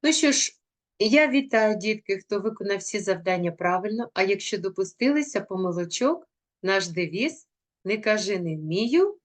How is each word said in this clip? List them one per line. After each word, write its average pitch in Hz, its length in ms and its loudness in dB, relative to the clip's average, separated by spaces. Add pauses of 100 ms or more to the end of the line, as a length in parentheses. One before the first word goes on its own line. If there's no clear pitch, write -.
Ну 311 60 4
що 302 200 4
ж, - 280 -2 (380)
я 269 300 6
вітаю, 226 480 2
дітки, 196 420 -4
хто 202 220 -4
виконав 202 380 -4
всі 202 200 -6
завдання 180 540 -2
правильно, 196 640 -2
а 185 80 0
якщо 196 360 -2
допустилися 220 840 -2
помилочок, 185 880 -2 (340)
наш 190 260 0
девіз: 175 600 -4 (360)
«Не 208 140 -2
кажи 208 400 0
не 165 180 -4
вмію 240 680 2